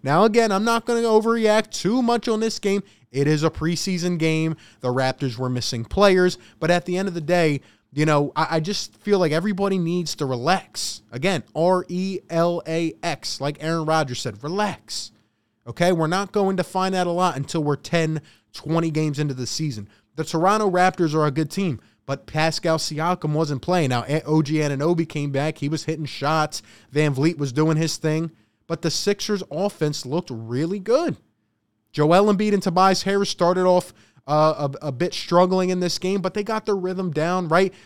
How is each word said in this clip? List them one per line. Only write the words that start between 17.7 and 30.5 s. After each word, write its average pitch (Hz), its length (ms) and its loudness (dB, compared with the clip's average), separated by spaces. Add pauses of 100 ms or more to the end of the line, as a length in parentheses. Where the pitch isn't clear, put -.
ten, 160 460 -2 (300)
twenty 165 380 -2
games 151 280 -2
into 147 160 -2
the 127 120 -8
season. 120 420 -6 (280)
The 156 80 -4
Toronto 190 460 2
Raptors 180 440 2
are 156 120 2
a 147 40 0
good 147 200 -2
team, 180 300 -2 (260)
but 139 200 -6
Pascal 160 520 0
Siakam 156 560 -2
wasn't 147 280 -2
playing. 175 280 2
Now, 131 180 0
A-, 156 140 0
O 156 180 2
G 151 140 0
Anunoby 151 540 0
came 143 220 -4
back. 143 280 -2
He 143 100 -4
was 151 160 -4
hitting 156 220 -6
shots. - 560 -2 (280)
Van 147 220 2
Vliet 143 260 0
was 139 140 -4
doing 156 240 2
his 160 220 -2
thing. 160 320 -2 (360)
But 165 160 -6
the 165 80 0
Sixers' 202 600 -2
offense 156 560 -2
looked 160 260 -4
really 123 460 -4